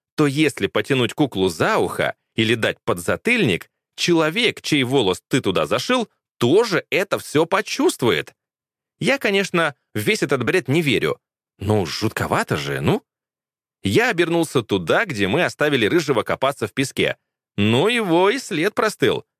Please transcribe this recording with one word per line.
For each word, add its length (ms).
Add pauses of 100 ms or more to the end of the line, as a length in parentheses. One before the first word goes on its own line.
(160)
то 120
если 400
потянуть 460
куклу 360
за 280
ухо 380 (200)
или 200
дать 280
подзатыльник, 880 (260)
человек, 680
чей 220
волос 440
ты 140
туда 240
зашил, 440 (280)
тоже 520
это 300
всё 260
почувствует. 880 (680)
Я, 180
конечно, 580 (180)
весь 300
этот 200
бред 240
не 140
верю. 360 (400)
Ну, 280
жутковато 720
же, 240
ну. 200 (800)
Я 280
обернулся 520
туда, 440
где 220
мы 160
оставили 420
Рыжего 380
копаться 440
в 60
песке. 440 (380)
Но 340
его 400
и 100
след 340
простыл. 520 (140)